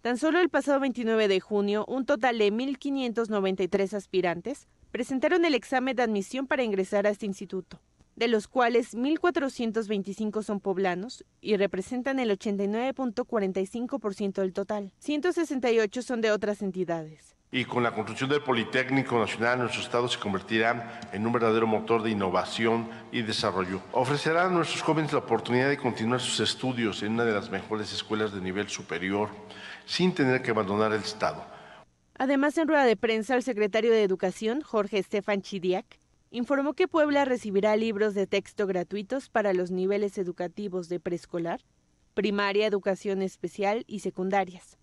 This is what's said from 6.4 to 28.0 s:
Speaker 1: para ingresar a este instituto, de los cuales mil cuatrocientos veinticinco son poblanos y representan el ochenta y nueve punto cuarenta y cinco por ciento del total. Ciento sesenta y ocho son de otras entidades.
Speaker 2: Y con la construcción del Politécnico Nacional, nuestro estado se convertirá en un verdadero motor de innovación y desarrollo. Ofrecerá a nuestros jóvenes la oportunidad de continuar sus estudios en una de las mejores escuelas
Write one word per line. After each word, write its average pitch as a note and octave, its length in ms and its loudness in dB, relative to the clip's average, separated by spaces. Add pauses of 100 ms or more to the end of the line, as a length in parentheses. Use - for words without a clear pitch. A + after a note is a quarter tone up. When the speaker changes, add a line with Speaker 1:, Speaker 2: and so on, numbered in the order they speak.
Speaker 1:
para C4+ 160 2
ingresar G3+ 420 0
a G#3+ 60 6
este G#3 160 -6
instituto, F#3+ 520 -10 (360)
de A3+ 120 0
los A3 200 2
cuales A#3 480 2
mil C4+ 240 0
cuatrocientos B3 680 0
veinticinco G#3+ 540 -4
son G3+ 180 -4
poblanos F#3+ 640 -2 (180)
y G#3 160 2
representan A3+ 600 -2
el A#3+ 140 0
ochenta G3+ 320 -2
y G3 40 0
nueve A#3+ 280 0
punto B3 300 -4
cuarenta G3 340 -2
y F#3+ 80 -2
cinco A#3+ 320 -6
por G3+ 160 -4
ciento G3 260 -2
del F#3+ 120 -2
total. G3+ 440 -6
Ciento D4+ 340 0
sesenta C#4 400 0
y A3+ 60 4
ocho A3 240 0
son A#3 200 -4
de A3 100 2
otras G#3 320 -2
entidades. E3 720 -6 (160)
Speaker 2:
Y B2+ 140 -2
con A#2+ 160 0
la A#2 140 2
construcción A2 340 -4
del D3 140 2
Politécnico B2+ 760 0
Nacional, A2+ 400 2
nuestro A2 240 -2
estado A#2+ 260 0
se A#2+ 120 -2
convertirá A2 840 -2 (100)
en G2+ 140 -2
un A#2 80 2
verdadero A2+ 320 4
motor A2 380 2
de A2+ 80 0
innovación G#2+ 760 2 (240)
y A#2+ 120 -2
desarrollo. F#2+ 580 -2 (100)
Ofrecerá C#3+ 540 2
a F#3 40 2
nuestros E3+ 340 0
jóvenes D3+ 300 2
la D3 40 2
oportunidad A#2+ 500 2
de C#3 100 2
continuar A#2+ 420 0
sus - 220 -2
estudios A#2 600 -2
en G#2 120 -2
una A#2 120 2
de A#2 60 4
las G2+ 180 -2
mejores G2+ 420 -4
escuelas G#2+ 440 -2